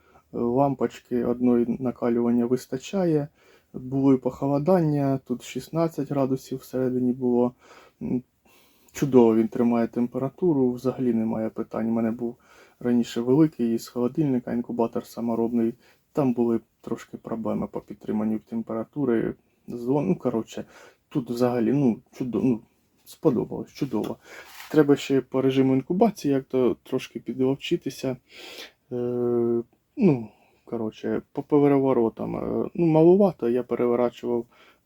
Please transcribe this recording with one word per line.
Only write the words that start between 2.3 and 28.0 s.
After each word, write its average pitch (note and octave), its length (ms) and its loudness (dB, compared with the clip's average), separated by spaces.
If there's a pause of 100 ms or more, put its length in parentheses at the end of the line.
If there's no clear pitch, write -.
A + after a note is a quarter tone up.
вистачає. D3 840 -2 (460)
Було C3+ 400 2
і C3 40 6
похолодання, C#3+ 1120 0
тут A#2+ 160 -6
шістнадцять D#3+ 640 -4
градусів C3 480 -2
всередині B2+ 560 -2
було. B2 400 2 (480)
М, B2+ 220 -4 (680)
чудово B2 440 6
він A2+ 120 2
тримає A#2 400 0
температуру, C3 840 -2
взагалі B2 420 -2
немає A2 360 -2
питань. A2+ 400 -6
У - 20 -2
мене A2+ 200 0
був A#2+ 240 -6 (440)
раніше A#2+ 420 0
великий B2+ 540 2
із - 120 -8
холодильника B2 680 -2
інкубатор A#2 520 -4
саморобний. A#2 680 -2 (400)
Там C3 200 0
були A#2 260 0 (220)
трошки - 360 -10
проблеми A2 500 -6
по - 140 -10
підтриманню G#2+ 580 -4
температури, A2+ 920 -4 (340)
зон. B2+ 400 -2
Ну, F#3 80 2
коротше, A2+ 500 -6 (440)
тут A#2+ 200 -6
взагалі, A#2+ 440 0
ну, C3+ 260 2 (120)
чудо-, A2+ 320 -4
ну, A#2+ 160 2 (460)
сподобалось, A2+ 640 -4
чудово. A2+ 460 -6 (540)
Треба C#3+ 240 6
ще C3+ 260 0
по C3 200 -4
режиму C3 340 2
інкубації F3 580 0
як-то C3 500 0
трошки - 360 -8
підловчитися. C3 960 -4 (760)